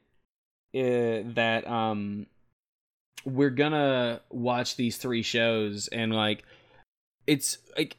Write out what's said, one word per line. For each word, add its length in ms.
uh, 480
that, 340
um, 580
we're 260
gonna 720
watch 440
these 220
three 260
shows 640
and, 260
like, 300
it's, 300
like, 220